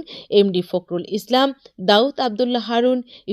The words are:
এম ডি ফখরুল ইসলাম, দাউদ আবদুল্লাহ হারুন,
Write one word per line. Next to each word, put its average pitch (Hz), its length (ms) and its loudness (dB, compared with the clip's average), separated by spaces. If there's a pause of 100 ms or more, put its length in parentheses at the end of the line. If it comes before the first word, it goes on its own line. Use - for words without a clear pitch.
(400)
এম 202 160 4
ডি 180 140 0
ফখরুল 180 360 -4 (120)
ইসলাম, 254 300 0 (420)
দাউদ 226 260 4 (100)
আবদুল্লাহ 240 440 -2
হারুন, 247 300 2 (340)